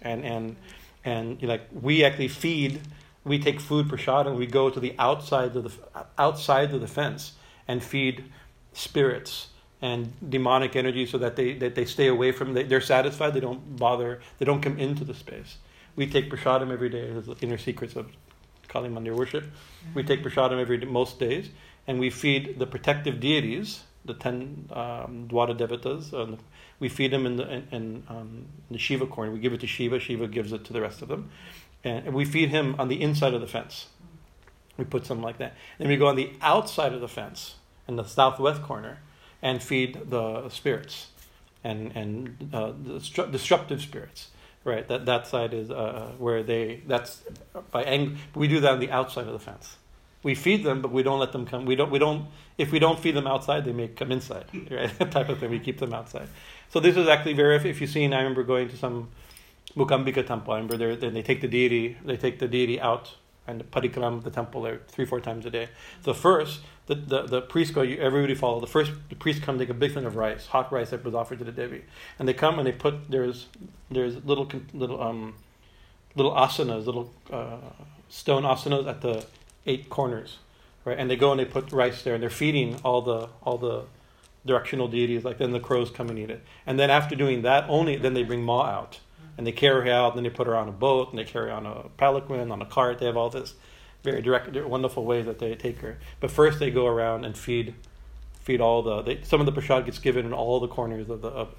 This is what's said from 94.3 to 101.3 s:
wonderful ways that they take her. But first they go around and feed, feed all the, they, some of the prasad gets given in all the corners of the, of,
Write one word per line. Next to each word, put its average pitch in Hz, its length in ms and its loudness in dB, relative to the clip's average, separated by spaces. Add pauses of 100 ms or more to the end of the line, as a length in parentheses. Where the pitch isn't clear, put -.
wonderful 131 500 -2
ways 117 220 2
that 113 120 -6
they 113 160 -4
take 120 260 -6
her. 113 180 -10 (220)
But - 100 -2
first 151 280 6
they 143 120 0
go 123 160 4
around 117 380 2
and 110 120 -8
feed, 117 380 -4 (680)
feed 127 200 2
all 117 220 6
the, 110 200 0
they, 117 200 -4
some 151 180 4
of 147 60 6
the 135 60 2
prasad 131 320 2
gets 123 140 -8
given 123 280 2
in 117 60 -4
all 123 280 2
the 123 80 -2
corners 113 400 -4
of 110 140 -6
the, 113 60 -6
of, 120 300 -8